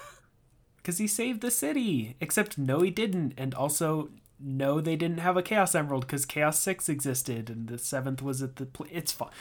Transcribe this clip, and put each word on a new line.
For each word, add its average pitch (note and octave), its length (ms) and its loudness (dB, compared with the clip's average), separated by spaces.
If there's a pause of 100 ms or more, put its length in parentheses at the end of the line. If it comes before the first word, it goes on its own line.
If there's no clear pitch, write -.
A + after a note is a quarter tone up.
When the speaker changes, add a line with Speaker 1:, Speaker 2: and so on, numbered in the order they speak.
(400)
Speaker 1:
<laughs> - 420 -20
Speaker 2:
'Cause F3 160 -4
he G#3+ 80 2
saved A3+ 360 -2
the A#3+ 100 0
city. G#3+ 680 0
Except, G#3 380 0
no, C#3 220 2
he F#3 100 6
didn't. F#3 480 0
And C3+ 160 -4
also, D3+ 560 0 (280)
no, C3+ 440 0
they D#3+ 140 2
didn't E3 240 0
have F3+ 180 2
a F#3 40 4
Chaos G3 320 4
Emerald C#3+ 320 2
'cause C3+ 200 -2
Chaos D3+ 340 2
Six F#3 300 0
existed B2+ 580 -2
and A2+ 200 -6
the A#2+ 100 -6
seventh C3 420 -2
was C3+ 220 -2
at C3 140 -4
the C3+ 100 -6
pl-, C#3+ 240 -10
it's E3 220 -4
fine. - 180 -6 (100)